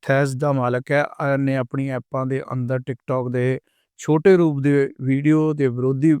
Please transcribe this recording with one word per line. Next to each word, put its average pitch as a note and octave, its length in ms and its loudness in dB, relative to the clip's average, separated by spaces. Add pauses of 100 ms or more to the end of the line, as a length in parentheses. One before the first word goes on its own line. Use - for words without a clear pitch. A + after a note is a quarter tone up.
Threads C3+ 360 0
ਦਾ D3 140 -2
ਮਾਲਕ B2+ 380 -2
ਹੈ, C#3+ 140 2
ਅ, C#3 320 -4
ਨੇ C3+ 200 0
ਆਪਣੀ C3+ 320 -4
ਐਪਾਂ C3 380 -6
ਦੇ C3+ 160 -4 (100)
ਅੰਦਰ B2+ 260 -4 (120)
TikTok B2+ 400 -4
ਦੇ B2+ 300 -2 (380)
ਛੋਟੇ D#3+ 380 4
ਰੂਪ D#3+ 240 2
ਦੇ C#3 420 2
ਵੀਡੀਓ D3+ 500 2
ਦੇ D3 160 0
ਵਿਰੋਧੀ C3 520 2